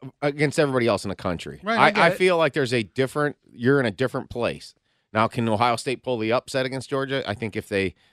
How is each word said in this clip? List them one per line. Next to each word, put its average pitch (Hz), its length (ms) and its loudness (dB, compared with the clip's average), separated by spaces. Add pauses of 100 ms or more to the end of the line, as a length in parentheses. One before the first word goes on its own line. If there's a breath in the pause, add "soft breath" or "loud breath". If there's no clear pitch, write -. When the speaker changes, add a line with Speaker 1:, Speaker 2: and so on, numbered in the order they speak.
(220)
Speaker 1:
against 147 380 0
everybody 131 280 2
else 101 160 0
in 104 60 -6
the 92 60 -6
country. 85 480 -6
Speaker 2:
Right, 226 160 -2
I 135 80 6
Speaker 1:
I, 156 40 4
Speaker 2:
get - 120 4
Speaker 1:
I 170 60 8
Speaker 2:
it. 202 80 0
Speaker 1:
feel 185 200 2
like 156 160 2
there's 131 200 0
a 120 100 2
different, 135 540 -2 (140)
you're 123 280 4
in 127 60 2
a 113 60 0
different 127 380 -4
place. 95 460 -4 (360)
Now, 110 160 2
can 113 220 -2
Ohio 117 260 2
State 120 280 -6
pull 127 160 -2
the 110 120 -2
upset 127 340 0
against 131 240 -8
Georgia? 135 380 -4
I 104 60 -4
think 101 220 -8
if 107 120 -6
they 95 280 0 (180)